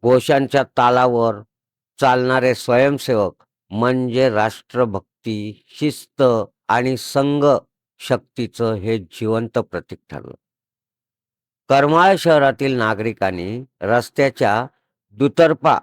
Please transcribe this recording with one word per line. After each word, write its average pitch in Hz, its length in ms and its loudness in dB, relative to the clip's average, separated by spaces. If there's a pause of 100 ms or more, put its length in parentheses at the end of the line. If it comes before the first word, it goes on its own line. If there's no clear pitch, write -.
घोषांच्या 135 600 2
तालावर 123 720 2 (640)
चालणारे 127 540 2
स्वयंसेवक 123 800 0 (360)
म्हणजे 127 600 0
राष्ट्रभक्ती, 107 1300 -6 (160)
शिस्त - 420 -4 (460)
आणि 123 280 0
संघ 143 500 -2 (520)
शक्तीचं 117 760 -6
हे 110 240 -4
जिवंत 113 600 -6
प्रतीक - 400 -10 (120)
ठरलं. - 240 -16 (1300)
करमाळा 156 500 4
शहरातील 139 560 2
नागरिकांनी 107 920 -4 (160)
रस्त्याच्या 120 840 -2 (440)
दुतर्फा 143 720 2